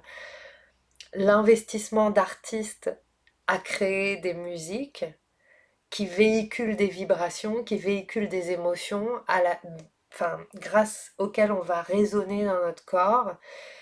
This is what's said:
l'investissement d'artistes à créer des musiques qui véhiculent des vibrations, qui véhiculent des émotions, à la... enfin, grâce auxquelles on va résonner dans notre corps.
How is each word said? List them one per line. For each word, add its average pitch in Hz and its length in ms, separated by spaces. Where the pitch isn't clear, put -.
l'investissement 214 960
d'artistes - 800
à 185 100
créer 196 600
des 170 160
musiques 175 720
qui 202 160
véhiculent 214 680
des 202 120
vibrations, 185 760
qui 214 120
véhiculent 202 520
des 180 240
émotions, 175 560
à 185 160
la... 175 180
enfin, 165 260
grâce 208 640
auxquelles 208 340
on 190 100
va 170 200
résonner 202 600
dans 185 180
notre 170 220
corps. 196 500